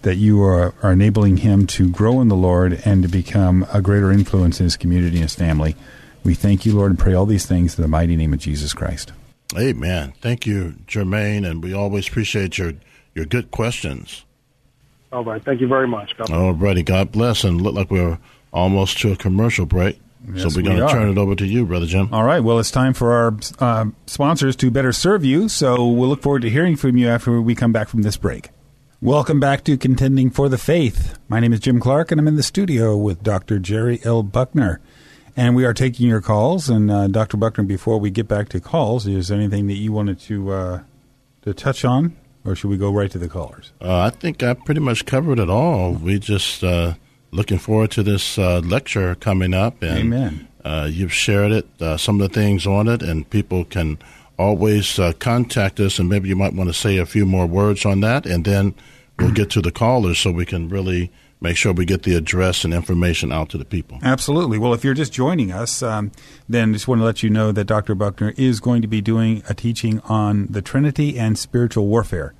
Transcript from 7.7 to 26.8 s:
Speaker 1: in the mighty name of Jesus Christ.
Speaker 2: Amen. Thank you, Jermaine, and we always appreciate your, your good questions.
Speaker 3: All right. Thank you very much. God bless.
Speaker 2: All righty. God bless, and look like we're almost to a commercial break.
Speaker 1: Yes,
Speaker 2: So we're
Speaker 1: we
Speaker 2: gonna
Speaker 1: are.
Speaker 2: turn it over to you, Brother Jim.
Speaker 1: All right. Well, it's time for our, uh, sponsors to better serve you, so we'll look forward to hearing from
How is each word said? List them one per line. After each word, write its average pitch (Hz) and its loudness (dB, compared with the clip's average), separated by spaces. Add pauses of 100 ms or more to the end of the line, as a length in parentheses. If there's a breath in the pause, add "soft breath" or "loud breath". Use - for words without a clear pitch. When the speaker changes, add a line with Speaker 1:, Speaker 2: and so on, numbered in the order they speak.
Speaker 1:
in 87 0
the 78 2
mighty 82 2
name 78 0
of 71 -2
Jesus 73 -4
Christ. - -8 (440)
Speaker 2:
Amen. 85 -2
Thank 120 -4
you, 98 -2 (140)
Jermaine, 104 -2
and 82 -6
we 90 -8
always 101 -4
appreciate 101 -4
your, 85 -4 (420 soft breath)
your 78 -6
good 117 -4
questions. 80 -8 (880)
Speaker 3:
All 123 -6
right. 110 -8
Thank 131 -2
you 127 2
very 131 2
much. 107 -6
God 113 -8
bless. 80 0
Speaker 2:
All 92 2
righty. 90 0
God 95 0
bless, 113 0
and 87 2
look 98 0
like 95 -2
we're 87 0 (340 soft breath)
almost 95 2
to 107 2
a 95 0
commercial 98 0
break. 90 0 (320)
Speaker 1:
Yes, 92 -8
Speaker 2:
So 87 0
we're 82 0
Speaker 1:
we - -
Speaker 2:
gonna 107 2
Speaker 1:
are. 151 2
Speaker 2:
turn 110 2
it 95 2
over 98 2
to 98 -2
you, 113 0
Brother 87 -2
Jim. 92 0
Speaker 1:
All 110 0
right. 151 2
Well, 117 2
it's 110 -2
time 131 2
for 120 2
our, 117 2 (240)
uh, 113 0 (160)
sponsors 143 0
to 131 2
better 127 2
serve 180 2
you, 156 2
so 123 2
we'll 120 2
look 143 -2
forward 143 2
to 113 -2
hearing 156 2
from 127 2